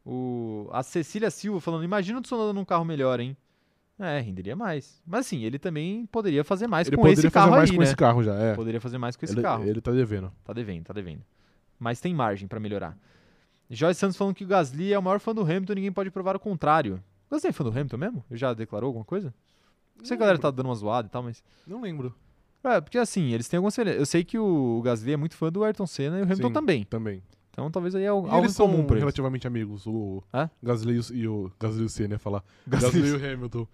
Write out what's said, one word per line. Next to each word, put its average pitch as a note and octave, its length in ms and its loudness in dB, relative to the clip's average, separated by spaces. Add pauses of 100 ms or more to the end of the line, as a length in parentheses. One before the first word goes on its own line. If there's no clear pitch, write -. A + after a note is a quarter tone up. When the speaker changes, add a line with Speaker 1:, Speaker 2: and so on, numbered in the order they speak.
Speaker 1:
O, A#2+ 640 -6
a A#2+ 100 -4
Cecília G3 480 -4
Silva G3 300 -6
falando, E3 240 -4
"Imagina G3+ 360 -2
o - 20 -8
Tsunoda A3 320 -2
num G3 120 -4
carro E3+ 200 0
melhor, C3+ 340 0
hein?" C3 160 -6 (640)
É, D#3+ 220 -4
renderia G2 340 -8
mais. F3 500 -6
Mas G#3+ 200 -4
assim, C3+ 180 -6
ele B2 160 -4
também F#3 460 -6
poderia G3 380 0
fazer G3 240 -2
mais F3 200 0
Speaker 2:
Ele C3+ 80 0
Speaker 1:
com B2 100 8
esse E3+ 120 12
Speaker 2:
poderia D#3 140 6
fazer - 20 -4 (120)
Speaker 1:
carro F#3+ 120 10
Speaker 2:
mais D#4 120 8
Speaker 1:
aí, F#3 60 4
Speaker 2:
com E3+ 60 6
Speaker 1:
né? D#3+ 60 8
Speaker 2:
esse C#3 100 4
carro A#2+ 260 6
já, G#2+ 100 2
é. G#2+ 220 2
Speaker 1:
Poderia A2+ 240 -4
fazer B2 180 -8
mais B2 200 -4
com - 80 -10
esse G2 80 -4
Speaker 2:
Ele, A#2 80 0
Speaker 1:
carro. A#2 240 0
Speaker 2:
ele G#2+ 160 0
tá B2 100 -2
devendo. G#2 400 0 (140)
Speaker 1:
Tá G#2 80 -10
devendo, G2 320 -8
tá G2 80 -12
devendo. F2+ 280 -10 (560)
Mas A#2 220 -4
tem F3+ 140 -4
margem G#2 340 0
pra G#2+ 140 -8
melhorar. G2+ 360 -6 (720)
Joyce D3+ 300 -2
Santos G3 160 0
falando G3 200 -2
que G3+ 100 -14
o - 20 -12
Gasly F3+ 460 0
é G3+ 40 2
o F#3+ 60 -2
maior F#3+ 160 0
fã A3+ 160 -4
do A3 60 -2
Hamilton F#3+ 320 0
e - 20 -4
ninguém G3 160 -4
pode F#3+ 180 -4
provar F#3+ 280 -4
o - 20 -6
contrário. D3+ 640 0 (260)
O C#4+ 60 -4
Gasly D#4+ 140 0
é - 20 -2
fã - 140 -4
do A2+ 60 -2
Hamilton B2+ 260 -4
mesmo? F3 340 -6
Ele A#2 80 -10
já B2+ 140 0
declarou A2 340 -6
alguma A#2 180 -6
coisa? F3 280 -6 (640)
Não A#3 80 -20
sei B3 100 -4
que A3+ 80 0
a - 20 6
galera F#3+ 120 6
Speaker 2:
Não C3 100 -4
lembro. C#3+ 60 0
Speaker 1:
tá - 100 -8
dando - 40 -4
uma B2 80 -2
zoada G#2+ 320 -2
e - 40 -18
tal, B2 100 -8
mas A#2+ 220 -12 (240)
Speaker 2:
Não G#3 140 -10
lembro. D3 340 -8 (480)
Speaker 1:
É, A#3+ 160 2
porque D#3+ 180 -6
assim, F#3 360 0
eles A#2 160 -2
têm E3+ 80 0
algumas G3+ 160 0
semelhanças. F3+ 260 0
Eu C#3+ 60 2
sei E3+ 180 2
que A3+ 160 -6
o, C#3+ 400 2
o - 20 -4
Gasly A#2+ 300 0
é D3+ 60 0
muito D3+ 180 -4
fã E3 160 -2
do G3 140 -2
Ayrton G#3+ 200 -2
Senna D3+ 340 -4
e - 20 0
o - 20 0
Hamilton F#3+ 240 0
Speaker 2:
Sim, A#3 60 -2
Speaker 1:
também. G3+ 320 2
Speaker 2:
também. G#2+ 360 -6 (300)
Speaker 1:
Então C3+ 180 -6
talvez F3+ 240 -4
aí F#3+ 100 0
é G3 40 0
al-, G3+ 180 0
Speaker 2:
E - 40 -6
Speaker 1:
algo F3 160 6
Speaker 2:
eles G3+ 80 2
Speaker 1:
em - 40 -8
comum G3 200 6
Speaker 2:
são D3+ 80 4
Speaker 1:
pra - 100 4
eles. A2 60 2
Speaker 2:
relativamente C3 440 -2
amigos, G#2+ 400 -6
o G#2 380 -6 (100)
Speaker 1:
Hã? D3 160 -2 (140)
Speaker 2:
Gasly A#2+ 320 0
e A#2+ 40 2
o, A#2 140 -6
e A#2 140 -2
o G2+ 320 -4
Gasly A2 220 -2
e A2+ 40 0
o G#2+ 40 -2
Senna, G#2 260 -4
ia G#2 40 -4
falar. G2+ 240 -4 (220)
Speaker 1:
Gasly. B2 360 4
Speaker 2:
Gasly C#3+ 80 4
e - 20 2
o C#3 220 -4
Hamilton. A#2+ 400 -8